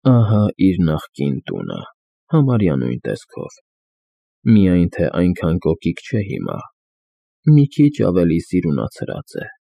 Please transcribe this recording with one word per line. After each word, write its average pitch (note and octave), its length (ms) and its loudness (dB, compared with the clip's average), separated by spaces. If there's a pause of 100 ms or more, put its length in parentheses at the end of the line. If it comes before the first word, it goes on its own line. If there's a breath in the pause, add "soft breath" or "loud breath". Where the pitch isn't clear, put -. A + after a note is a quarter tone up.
Ահա A2+ 340 4 (200)
իր F#2 220 2
նախկին D#2 600 -2
տունը, G1+ 400 -10 (500)
համարյա A#2+ 460 2
նույն B1 260 -4
տեսքով։ - 560 -12 (880)
Միայն F#2 440 4
թե - 220 -2
այնքան F2 500 -2
կոկիկ E2 400 -2
չէ - 220 -6
հիմա, - 340 -8 (920)
մի D3+ 220 6
քիչ D3 320 2
ավելի F2 400 2
սիրունացրած - 960 -6
է։ - 120 -12 (200)